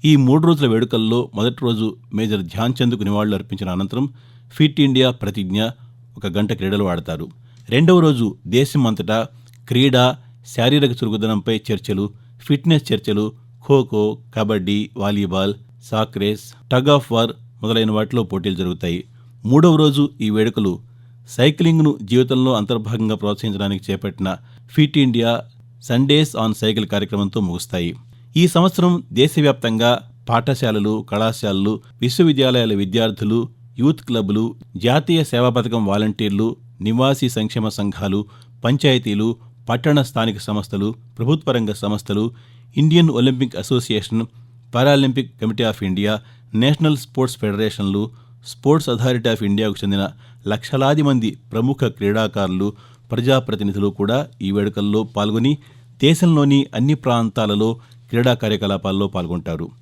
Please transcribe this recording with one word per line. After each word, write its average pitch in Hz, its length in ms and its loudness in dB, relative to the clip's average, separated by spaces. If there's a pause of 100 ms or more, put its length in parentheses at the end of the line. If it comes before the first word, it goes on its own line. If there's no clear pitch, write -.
ఈ 156 120 6
మూడు 139 300 6
రోజుల 147 200 4
వేడుకల్లో 113 680 0
మొదటి 117 280 -2
రోజు 110 340 -2 (180)
మేజర్ 104 280 -2
ధ్యాన్ 101 300 -4 (100)
చంద్కు 120 200 0
నివాళులు 104 320 0
అర్పించిన 95 360 -6
అనంతరం 98 400 -4 (420)
ఫిట్ 156 280 2
ఇండియా 131 300 4
ప్రతిజ్ఞ, 101 540 -4 (520)
ఒక - 100 -10
గంట 101 260 -2
క్రీడలు 101 320 -2
ఆడతారు. 82 440 -6 (400)
రెండవ 165 320 4
రోజు 127 360 2 (100)
దేశం 127 400 2
అంతటా 107 400 -2 (420)
క్రీడ, 127 460 4 (420)
శారీరక 135 340 2
చురుకుదనంపై 110 680 -2 (120)
చర్చలు, 101 380 -4 (280)
ఫిట్‌నెస్ 151 540 0
చర్చలు, 107 400 -2 (340)
ఖోఖో, 113 520 2 (160)
కబడ్డీ, 104 600 -2
వాలీబాల్, 101 580 -2 (300)
సాక్ 110 340 -4
రేస్, 208 360 -4 (180)
tug 131 140 2
of 143 160 4 (100)
war 113 160 2 (340)
మొదలైన 113 280 0
వాటిలో 107 320 0
పోటీలు 95 320 -4
జరుగుతాయి. 87 500 -4 (400)
మూడవ 156 320 6
రోజు 147 340 2 (100)
ఈ 110 100 -2
వేడుకలు 107 480 0 (500)
సైక్లింగ్‌ను 156 720 2
జీవితంలో 127 520 2
అంతర్భాగంగా 110 600 -2
ప్రోత్సహించడానికి 101 760 -4
చేపట్టిన 95 440 -6 (340)
ఫిట్ 147 280 2
ఇండియా 117 440 0 (500)
Sundays 143 360 2 (180)
on 110 60 -2 (120)
Cycle 107 220 0
కార్యక్రమంతో 101 540 -4
ముగుస్తాయి. 87 560 -4 (400)
ఈ 170 120 4
సంవత్సరం 175 540 2 (100)
దేశవ్యాప్తంగా 120 840 2 (300)
పాఠశాలలు, 117 840 -2
కళాశాలలు, 104 680 -2 (200)
విశ్వవిద్యాలయాల 123 760 2
విద్యార్థులు, 107 720 -2 (300)
యూత్ 139 240 0
క్లబ్‌లు, 110 520 -2 (220)
జాతీయ 143 480 0
సేవా 123 240 0
పథకం 117 380 -2
వాలంటీర్లు, 104 720 -2 (240)
నివాసీ 127 480 0
సంక్షేమ 110 400 -4
సంఘాలు, 101 580 -4 (380)
పంచాయతీలు, 120 720 0 (320)
పట్టణ 135 340 2
స్థానిక 113 360 -2
సంస్థలు, 104 560 -4 (240)
ప్రభుత్వ 147 340 0
రంగ 117 180 -2
సంస్థలు, 104 600 -4 (440)
ఇండియన్ 160 340 4
ఒలింపిక్ 127 460 0
అసోసియేషన్, 113 680 -2 (480)
పారాలింపిక్ 135 680 2
కమిటీ 110 220 -2
of 110 180 -2
ఇండియా, 101 380 -2 (340)
నేషనల్ 147 420 2
స్పోర్ట్స్ 127 420 -4
ఫెడరేషన్లు, 104 720 -2 (360)
స్పోర్ట్స్ 151 420 0
అథారిటీ 123 420 0
of 110 140 -2
ఇండియాకు 101 300 0 (100)
చెందిన 98 260 -2 (380)
లక్షలాది 135 540 0
మంది 127 360 0 (140)
ప్రముఖ 127 320 -2
క్రీడాకారులు, 101 880 -2 (400)
ప్రజాప్రతినిధులు 113 760 0
కూడా 107 380 -2 (160)
ఈ 98 80 -2
వేడుకల్లో 104 520 0
పాల్గొని 113 560 0 (440)
దేశంలోని 143 720 4
అన్ని 135 200 0
ప్రాంతాలలో 113 800 0 (360)
క్రీడా 120 240 2
కార్యకలాపాల్లో 98 760 -2
పాల్గొంటారు. 85 640 -6 (120)